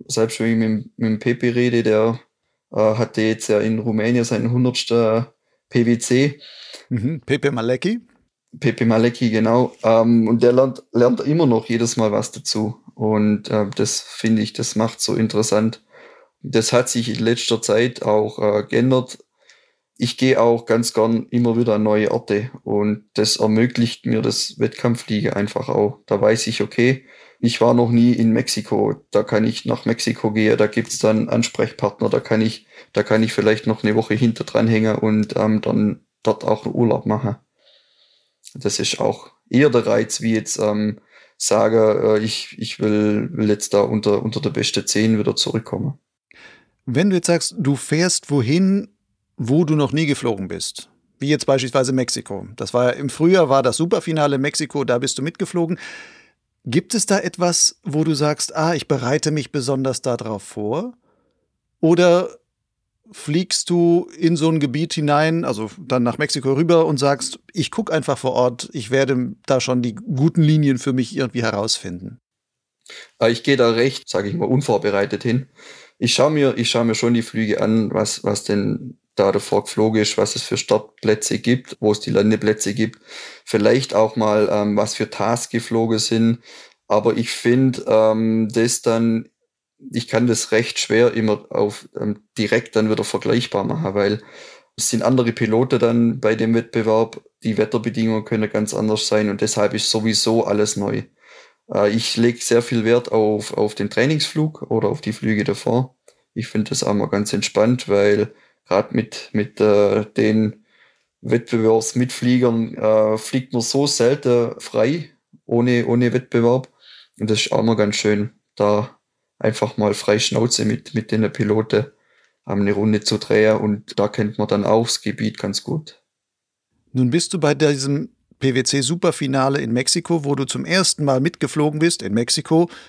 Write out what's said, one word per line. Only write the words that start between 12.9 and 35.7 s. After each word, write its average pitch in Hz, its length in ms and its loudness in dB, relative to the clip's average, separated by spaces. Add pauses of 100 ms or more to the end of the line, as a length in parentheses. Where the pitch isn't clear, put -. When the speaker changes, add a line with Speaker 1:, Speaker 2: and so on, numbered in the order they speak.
Speaker 1:
Und, 107 540 0
äh, 107 180 0 (100)
das - 240 -2
finde 110 400 -2
ich, 110 100 -4
das - 240 -6
macht's 113 300 -2
so 104 100 -2
interessant. 110 720 0 (560)
Das 127 320 -2
hat 123 160 2
sich 120 180 -2
in 110 160 -4
letzter 117 380 0
Zeit 120 400 0
auch, 107 380 0
äh, 104 240 0
geändert. 127 560 0 (800)
Ich 117 200 -4
gehe 131 240 4
auch 117 240 2
ganz 113 280 0
gern 113 360 0
immer 120 280 0
wieder 117 180 2
an 107 80 0
neue 107 280 2
Orte 113 400 -2 (120)
und 107 500 -2
das 107 240 0
ermöglicht 113 680 0
mir 113 160 0
das - 380 -4
Wettkampffliegen 113 720 -2
einfach - 380 -4
auch. 104 380 0
Da 104 120 0
weiß 107 280 2
ich, 113 140 -4
okay, 123 440 0 (340)
ich 117 220 0
war 120 120 6
noch 120 180 2
nie 120 200 6
in 113 200 2
Mexiko, 107 640 0 (160)
da 104 120 2
kann 110 220 0
ich 113 200 -4
nach 117 200 -4
Mexiko 117 460 -2
gehen, 107 260 2
da 107 100 4
gibt's - 320 -4
dann 110 300 2
Ansprechpartner, - 800 -2
da - 100 2
kann 110 220 0
ich, - 260 -4 (260)
da 104 100 2
kann 110 200 2
ich 110 100 0
vielleicht 110 340 2
noch 110 160 -2
eine 107 120 2
Woche 110 200 0
hinter 113 280 0
dran 113 240 0
hängen 110 280 2
und, 107 420 0
ähm, 107 240 2
dann - 400 0 (220)